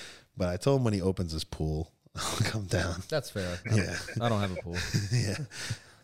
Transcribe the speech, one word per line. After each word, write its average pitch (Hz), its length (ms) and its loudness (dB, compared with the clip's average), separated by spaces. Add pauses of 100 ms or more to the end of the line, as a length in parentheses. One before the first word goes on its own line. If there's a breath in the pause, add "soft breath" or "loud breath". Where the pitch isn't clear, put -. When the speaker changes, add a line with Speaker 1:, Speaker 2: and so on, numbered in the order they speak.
(380 loud breath)
Speaker 1:
But 90 120 0
I 87 80 -2
told 139 220 4
him 123 60 2
when 107 80 4
he 95 80 2
opens 87 320 2
his 80 100 -2
pool, 78 480 -2 (120)
<laughs> - 120 -20
I'll - 280 -2
come 101 220 0
down. 90 440 0
Speaker 2:
That's 147 200 -2
fair. 90 360 -4
I - 40 -6
don't, 110 80 6
Speaker 1:
Yeah. 87 200 2 (240)
Speaker 2:
I 120 80 4
don't 107 100 4
have 98 120 0
a 90 100 -6
pool. 87 160 -6 (180)
Speaker 1:
<laughs> 101 160 2
Yeah. 107 240 2 (680 loud breath)